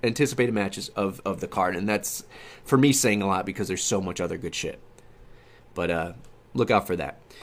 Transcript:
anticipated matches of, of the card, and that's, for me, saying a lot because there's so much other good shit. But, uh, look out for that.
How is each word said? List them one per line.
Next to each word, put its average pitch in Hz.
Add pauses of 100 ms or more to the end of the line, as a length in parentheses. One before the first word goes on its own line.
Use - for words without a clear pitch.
anticipated 120
matches 101
of, 98
of 95
the 90
card, 92
and 98
that's, - (400)
for -
me, 135
saying 107
a 98
lot 95
because 98
there's 90
so 101
much 92
other 87
good -
shit. - (920)
But, 87
uh, 85 (420)
look -
out 104
for 87
that. 71 (220)